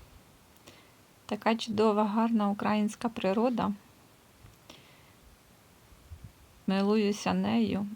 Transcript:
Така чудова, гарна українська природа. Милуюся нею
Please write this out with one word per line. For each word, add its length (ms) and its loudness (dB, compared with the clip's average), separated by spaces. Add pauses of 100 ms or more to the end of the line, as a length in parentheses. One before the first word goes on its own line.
(1300)
Така 300 0
чудова, 480 2
гарна 440 2
українська 600 -2
природа. 640 0 (3000)
Милуюся 680 0
нею 600 0